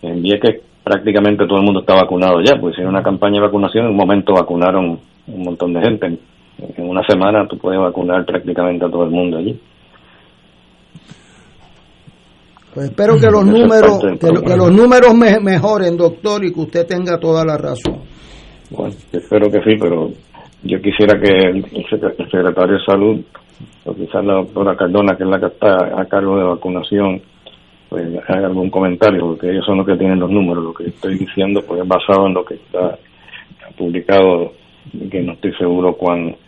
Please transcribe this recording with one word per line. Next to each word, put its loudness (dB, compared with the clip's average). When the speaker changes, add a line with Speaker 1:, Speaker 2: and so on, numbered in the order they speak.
Speaker 1:
En -6
Vieques 0
prácticamente 0
todo 0
el 2
mundo 2
está 2
vacunado 2
ya, 4
pues -4
si -10
era -4
una 0
campaña 0
de 2
vacunación, 0
en 0
un 0
momento 2
vacunaron 0
un -12
montón -6
de -2
gente. -2
En, -6
en -10
una -2
semana 2
tú -12
puedes -2
vacunar -2
prácticamente -4
a -2
todo -2
el -4
mundo -2
allí. -6
Speaker 2:
Pues -8
espero 2
que 6
los 4
Speaker 1:
Esa 4
es 6
Speaker 2:
números, 6
Speaker 1:
parte -2
del -2
Speaker 2:
que 0
lo-, 4
que -2
Speaker 1:
problema. 2
Speaker 2:
los 6
números 8
me-, 6
mejoren, 0
doctor, -2
y -2
que -8
usted -4
tenga -4
toda 0
la -2
razón. -6
Speaker 1:
Bueno, -8
yo -6
espero 0
que 2
sí, 2
pero -2
yo -4
quisiera 2
que 4
el, 4
el -8
secre-, -4
el -10
secretario 0
de -4
Salud, 2
o -8
quizás -6
la 0
doctora -2
Cardona, 0
que -6
es -2
la 0
que -2
está 0
a -2
cargo -2
de 0
vacunación, -2
pues -8
haga -2
algún -4
comentario, 0
porque -6
ellos -4
son 0
los -2
que 0
tienen 0
los -2
números. 0
Lo -8
que -10
estoy -8
diciendo, -4
pues, -6
es -6
basado 2
en -2
lo -2
que -14
está -6
publicado, 0
que -6
no -6
estoy -8
seguro 0
cuán -4